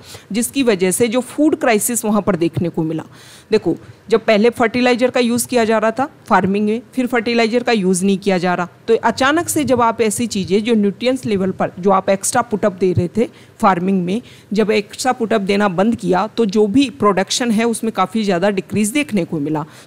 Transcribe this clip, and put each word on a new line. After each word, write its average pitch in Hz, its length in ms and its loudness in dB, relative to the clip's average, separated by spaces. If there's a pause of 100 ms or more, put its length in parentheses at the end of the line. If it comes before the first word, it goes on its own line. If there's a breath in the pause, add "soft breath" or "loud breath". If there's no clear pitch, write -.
(320 loud breath)
जिसकी 240 320 -2
वजह 190 280 4
से 240 160 2
जो 240 140 0
food 302 340 0
crisis 226 500 0
वहाँ 208 160 2
पर 196 140 0
देखने 165 340 -2
को 165 140 -4
मिला। 160 200 -4 (480 loud breath)
देखो 180 240 0 (340 loud breath)
जब 214 160 0
पहले 220 240 4
fertilizer 247 640 0
का 254 80 0
यूज़ 240 280 0
किया 226 180 0
जा 220 120 0
रहा 214 140 0
था 262 180 -4 (180)
farming 196 380 2
में, 220 160 -2 (120)
फिर 254 140 -2
fertilizer 233 560 0
का 240 80 0
यूज़ 185 340 0
नहीं 196 120 2
किया 190 200 0
जा 180 160 0
रहा, 175 140 -4 (200)
तो 226 80 4
अचानक 269 540 0
से 302 140 -2
जब 240 180 2
आप 226 200 0
ऐसी 226 260 0
चीज़ें 196 360 -2
जो 233 100 0
nutrients 226 520 0
level 196 260 -2
पर 185 280 -4
जो 190 120 2
आप 190 180 2
extra 196 320 0
पुटअप 214 320 -2
दे 185 200 0
रहे 175 140 0 (100)
थे 226 120 0 (320 loud breath)
farming 185 440 2
में, 196 160 -4 (320 loud breath)
जब 208 180 2
extra 214 400 -2
पुटअप 226 300 -2
देना 202 280 0
बंद 196 260 0
किया 185 320 0
तो 233 200 0
जो 208 200 2
भी 254 240 2
प्रोडक्शन 202 600 0
है 226 140 2
उसमें 226 280 -2
काफ़ी 196 300 -2
ज़्यादा 196 260 0
decrease 202 400 -2
देखने 233 360 -2
को 165 140 -6
मिला। 151 240 -4 (240 loud breath)